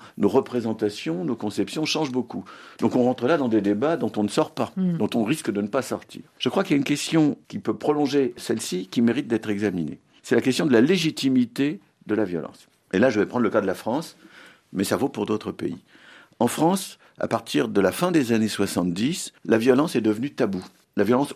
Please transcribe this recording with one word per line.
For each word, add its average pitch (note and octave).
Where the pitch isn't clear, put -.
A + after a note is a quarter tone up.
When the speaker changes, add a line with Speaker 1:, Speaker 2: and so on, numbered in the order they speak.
Speaker 1:
nos G2+
représentations, A#2+
nos C3
conceptions C3+
changent D3+
beaucoup. A#2
Donc -
on B2+
rentre B2
là E3
dans C3+
des A2
débats A2
dont A#2+
on G#2+
ne G#2
sort -
pas, -
Speaker 2:
Hmm. F3+
Speaker 1:
dont -
on A#2+
risque A#2+
de G2+
ne G#2
pas B2
sortir. -
Je C3
crois F#3+
qu'il F#3
y -
a C#3+
une C3+
question D3
qui G#2+
peut G#2+
prolonger C#3+
celle-ci, F3+
qui A#2+
mérite A#2
d'être A2
examinée. F#2
C'est -
la A2+
question C3
de C#3
la A2+
légitimité C#3
de G#2
la G#2+
violence. E2+
Et F#2+
là, B2
je G#2
vais G2+
prendre A#2+
le G2
cas A2
de G2
la F2+
France, C3+
mais F#2+
ça G2+
vaut C3+
pour G#2
d'autres G#2
pays. -
En A#3+
France, F#3
à -
partir A#2+
de G2+
la F#2
fin F3+
des C3
années A2
soixante-dix, G2
la A2+
violence C3
est A#2+
devenue A2
taboue. G2
La G#2
violence B2